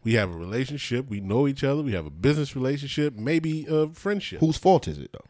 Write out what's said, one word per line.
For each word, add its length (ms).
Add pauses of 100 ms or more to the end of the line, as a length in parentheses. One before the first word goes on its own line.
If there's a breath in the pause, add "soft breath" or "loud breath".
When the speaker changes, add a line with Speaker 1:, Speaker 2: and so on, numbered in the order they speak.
Speaker 1:
We 100
have 180
a 60
relationship. 720
We 120
know 260
each 160
other. 180
We 120
have 120
a 40
business 460
relationship, 600
maybe 540
a 200
friendship. 520
Speaker 2:
Whose 160
fault 320
is 80
it, 160
though? 160